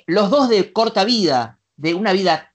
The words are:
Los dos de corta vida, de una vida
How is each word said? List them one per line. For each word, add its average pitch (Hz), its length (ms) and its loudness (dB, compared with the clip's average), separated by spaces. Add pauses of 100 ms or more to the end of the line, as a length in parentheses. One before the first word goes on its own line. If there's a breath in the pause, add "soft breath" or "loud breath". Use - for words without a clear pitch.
Los 196 240 0
dos 269 180 2
de 208 240 0
corta 220 320 0
vida, 156 560 -2 (160)
de 160 160 -4
una 190 220 -2
vida 180 400 -2